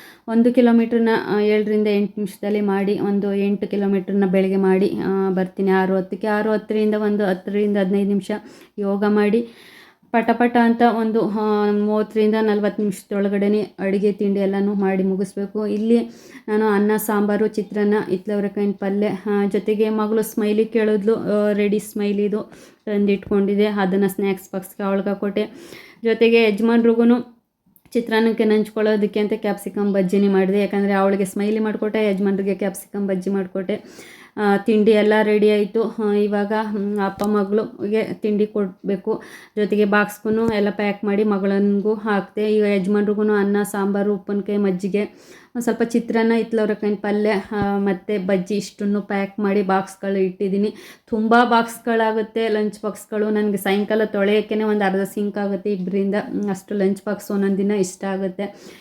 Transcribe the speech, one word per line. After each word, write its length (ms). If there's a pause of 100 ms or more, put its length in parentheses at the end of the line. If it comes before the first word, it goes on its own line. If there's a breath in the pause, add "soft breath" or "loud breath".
(280 loud breath)
ಒಂದು 260
ಕಿಲೋಮೀಟ್ರನ್ನ, 560 (180)
ಆ, 120
ಏಳರಿಂದ 480
ಎಂಟು 300
ನಿಮಿಷದಲ್ಲಿ 440
ಮಾಡಿ, 380
ಒಂದು 340
ಎಂಟು 340
ಕಿಲೋಮೀಟ್ರನ್ನ 580
ಬೆಳಗ್ಗೆ 320
ಮಾಡಿ, 340 (120)
ಆ, 260
ಬರ್ತೀನಿ 420
ಆರು 260
ಹತ್ತಕ್ಕೆ. 300
ಆರು 240
ಹತ್ತರಿಂದ 440
ಒಂದು 300
ಹತ್ತರಿಂದ 520
ಹದಿನೈದು 300
ನಿಮಿಷ 240 (480 loud breath)
ಯೋಗ 280
ಮಾಡಿ, 400 (640 loud breath)
ಪಟ 220
ಪಟ 300
ಅಂತ 180 (180)
ಒಂದು, 300
ಆ, 420
ಮೂವತ್ತರಿಂದ 720
ನಲ್ವತ್ತು 400
ನಿಮಿಷದೊಳಗಡೆನೆ 800
ಅಡುಗೆ 500
ತಿಂಡಿ 280
ಎಲ್ಲನೂ 340
ಮಾಡಿ 300
ಮುಗಿಸ್ಬೇಕು. 640
ಇಲ್ಲಿ 320 (480 loud breath)
ನಾನು 200
ಅನ್ನ, 300
ಸಾಂಬಾರು, 500
ಚಿತ್ರಾನ್ನ, 460 (160)
ಹಿತ್ಲವರೆಕಾಯಿನ 640
ಪಲ್ಯ, 360
ಆ, 380
ಜೊತೆಗೆ 440
ಮಗಳು 320
ಸ್ಮೈಲಿ 440
ಕೇಳಿದ್ಲು, 500
ಆ, 380
ರೆಡಿ 260
ಸ್ಮೈಲಿದು 640 (420 loud breath)
ತಂದಿಟ್ಕೊಂಡಿದ್ದೆ, 800
ಅದನ್ನು 440
ಸ್ನ್ಯಾಕ್ಸ್ 440
ಬಾಕ್ಸ್‌ಗೆ 300
ಅವಳಿಗೆ 360
ಕೊಟ್ಟೆ. 260 (580 loud breath)
ಜೊತೆಗೆ 400
ಯಜಮಾನ್ರಿಗೂ 600 (920)
ಚಿತ್ರಾನ್ನಕ್ಕೆ 520
ನಂಚ್ಕೊಳ್ಳೋದಕ್ಕೆ 720
ಅಂತ 160
ಕ್ಯಾಪ್ಸಿಕಮ್ 580
ಬಜ್ಜಿನೇ 340
ಮಾಡಿದೆ. 320
ಯಾಕಂದರೆ 340
ಅವಳಿಗೆ 320
ಸ್ಮೈಲಿ 340
ಮಾಡಿಕೊಟ್ಟೆ, 520
ಯಜಮಾನ್ರಿಗೆ 440
ಕ್ಯಾಪ್ಸಿಕಮ್ 520
ಬಜ್ಜಿ 220
ಮಾಡಿಕೊಟ್ಟೆ. 540 (540 loud breath)
ಆ, 200
ತಿಂಡಿ 340
ಎಲ್ಲ 220 (100)
ರೆಡಿ 280
ಆಯಿತು. 320
ಆ, 300
ಇವಾಗ, 480
ಹ್ಮ್, 440
ಅಪ್ಪ 180
ಮಗಳಿಗೆ 880
ತಿಂಡಿ 340
ಕೊಡಬೇಕು. 760 (340 loud breath)
ಜೊತೆಗೆ 280
ಬಾಕ್ಸ್ಗೂ 640
ಎಲ್ಲ 220
ಪ್ಯಾಕ್ 320
ಮಾಡಿ 200
ಮಗಳನಿಗೂ 680
ಹಾಕಿದೆ. 600
ಈಗ 100
ಯಜಮಾನ್ರಿಗೂ 580
ಅನ್ನ, 420
ಸಾಂಬಾರು, 500
ಉಪ್ಪಿನಕಾಯಿ, 440
ಮಜ್ಜಿಗೆ, 460
ಒಂದು 580
ಸ್ವಲ್ಪ 220
ಚಿತ್ರಾನ್ನ, 540
ಹಿತ್ಲವರೆಕಾಯಿನ 580
ಪಲ್ಯ, 380 (180)
ಆ, 260
ಮತ್ತು 500
ಬಜ್ಜಿ 280
ಇಷ್ಟನ್ನು 460
ಪ್ಯಾಕ್ 380
ಮಾಡಿ 220
ಬಾಕ್ಸ್ಗಳು 560
ಇಟ್ಟಿದ್ದೀನಿ. 580 (340 loud breath)
ತುಂಬ 340
ಬಾಕ್ಸ್ಗಳಾಗುತ್ತೆ 1080
ಲಂಚ್ 340
ಬಾಕ್ಸ್ಗಳು. 460
ನನಗೆ 280
ಸಾಯಂಕಾಲ 460
ತೊಳೆಯೋಕ್ಕೇ 600
ಒಂದು 220
ಅರ್ಧ 160
ಸಿಂಕ್ 360
ಆಗುತ್ತೆ 360
ಇಬ್ಬರಿಂದ. 420
ಹ್ಮ್, 340
ಅಷ್ಟು 260
ಲಂಚ್ 320
ಬಾಕ್ಸ್ 240
ಒಂದೊಂದು 260
ದಿನ 140
ಇಷ್ಟ 320
ಆಗುತ್ತೆ. 400 (380 loud breath)